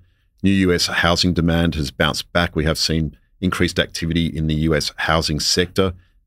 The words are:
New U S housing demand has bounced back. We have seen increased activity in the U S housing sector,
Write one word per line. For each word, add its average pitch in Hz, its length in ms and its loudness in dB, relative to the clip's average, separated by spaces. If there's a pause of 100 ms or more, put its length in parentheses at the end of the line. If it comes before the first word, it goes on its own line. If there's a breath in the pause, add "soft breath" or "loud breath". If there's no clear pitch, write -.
(420)
New 98 80 4
U 95 220 2
S 85 140 0
housing 87 460 0
demand 82 440 0
has 71 160 -4
bounced - 400 -2
back. 85 240 0
We 78 80 0
have 80 140 -2
seen 80 380 -2 (240 soft breath)
increased 90 380 -2
activity 82 480 -2
in 78 220 -2
the 78 60 0
U 78 200 2
S 73 220 -2
housing 80 420 0
sector, 92 540 0 (340 soft breath)